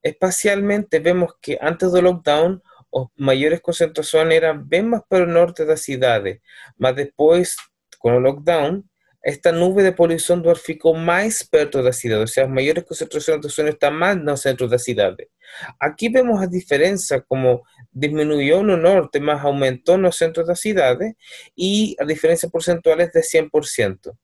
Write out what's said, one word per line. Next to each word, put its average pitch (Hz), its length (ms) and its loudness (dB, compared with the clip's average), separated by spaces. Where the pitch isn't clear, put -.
Espacialmente 202 960 -2
vemos 175 440 0
que 147 180 -6
antes 170 320 -2
del 180 120 2
lockdown, 175 580 0
las 131 220 -4
mayores 139 460 0
concentraciones 160 760 0
eran 151 320 0
bien 180 200 0
más 226 200 -2
para 185 140 2
el 170 100 0
norte 170 300 2
de 156 80 -2
las 156 100 0
ciudades, 117 600 -2
mas 127 200 0
después, 156 600 2
con 120 140 2
el 123 80 2
lockdown, 151 680 0
esta 156 300 0
nube 185 320 2
de 190 80 4
polución 170 500 2
do 165 80 4
ar 165 60 4
ficou 165 380 0
más 175 500 -2
perto 147 340 0
de 127 60 0
la 127 80 4
ciudad, 113 280 -2
o 110 60 0
sea, 135 180 0
las 131 80 -4
mayores 143 300 0
concentraciones 156 600 -4
de 151 40 -12
ozono 151 220 -2
están 147 260 -2
más 180 220 0
en 160 80 -6
los 143 160 -2
centros 127 300 -2
de 120 40 2
las 120 80 -2
ciudades. 101 460 -2
Aquí 151 300 -4
vemos 240 320 2
la 190 80 -2
diferencia, 175 720 -2
como 127 420 0
disminuyó 151 640 0
en 208 120 2
el 170 120 2
norte, 170 380 2
más 147 240 -2
aumentó 139 500 0
en 190 80 2
los 180 140 0
centros 165 320 -2
de 175 40 -2
las 175 80 -4
ciudades, 190 540 0
y 202 420 -2
la 147 100 -4
diferencia 160 420 0
porcentual 165 540 0
es 165 100 -2
de 165 100 2
cien 156 280 0
por 151 160 0
ciento. - 580 -6